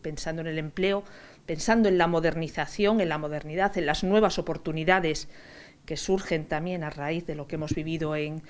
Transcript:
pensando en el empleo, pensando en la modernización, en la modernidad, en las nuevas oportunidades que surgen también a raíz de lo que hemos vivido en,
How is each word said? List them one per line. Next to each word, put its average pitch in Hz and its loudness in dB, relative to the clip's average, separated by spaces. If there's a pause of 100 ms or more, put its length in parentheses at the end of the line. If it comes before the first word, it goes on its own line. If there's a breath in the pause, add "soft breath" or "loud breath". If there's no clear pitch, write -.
pensando 160 -6
en 160 -6
el 160 -2
empleo, 185 0 (440 loud breath)
pensando 220 4
en 185 6
la 170 6
modernización, 165 0
en 170 2
la 151 -2
modernidad, 151 -2
en 170 0
las 151 0
nuevas 196 4
oportunidades 160 0 (580 loud breath)
que 156 -6
surgen 185 0
también 165 -4
a 151 -4
raíz 156 -4
de 160 -6
lo 147 -8
que - -6
hemos 156 -4
vivido 156 -2
en, 151 -6